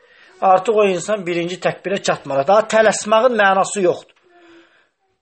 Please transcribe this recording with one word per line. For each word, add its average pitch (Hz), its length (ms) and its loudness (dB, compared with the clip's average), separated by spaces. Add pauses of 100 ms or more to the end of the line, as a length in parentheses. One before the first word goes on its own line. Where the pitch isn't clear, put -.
(400)
artıq 190 360 2
o 214 80 4
insan 190 420 -4
birinci 175 300 -6
təkbirə 180 460 -6
çatmara. 139 440 -4
Daha 208 140 4
tələsməyin 220 840 2
mənası 190 380 0
yoxdur. - 360 -2 (1040)